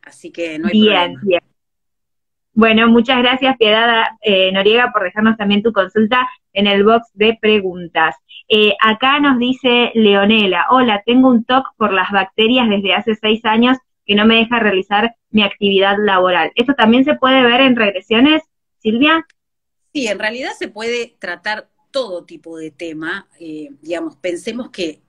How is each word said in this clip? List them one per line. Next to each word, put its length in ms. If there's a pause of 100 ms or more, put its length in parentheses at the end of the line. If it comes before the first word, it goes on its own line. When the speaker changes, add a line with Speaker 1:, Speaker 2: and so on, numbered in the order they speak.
Speaker 1:
Así 300
que 260
no 100
hay 120
Speaker 2:
Bien, 140
Speaker 1:
problema. 300
Speaker 2:
bien. 180 (1120)
Bueno, 360
muchas 300
gracias, 380
Piedad, 480 (160)
eh, 300
Noriega, 400
por 120
dejarnos 340
también 260
tu 100
consulta 560 (240)
en 140
el 160
box 300
de 280
preguntas. 760 (320)
Eh, 340
acá 380
nos 200
dice 560
Leonela, 760
"Hola, 360
tengo 240
un 140
toc 240 (100)
por 160
las 180
bacterias 580
desde 240
hace 220
seis 300
años 320 (280)
que 100
no 100
me 120
deja 220
realizar 560 (140)
mi 140
actividad 560
laboral". 560
¿Esto 180
también 320
se 80
puede 300
ver 180
en 140
regresiones, 680 (380)
Silvia? 460 (680)
Speaker 1:
Sí, 140
en 100
realidad 400
se 100
puede 520
tratar 500 (220)
todo 340
tipo 320
de 140
tema. 560 (120)
Eh, 300 (120)
digamos, 360
pensemos 540
que 380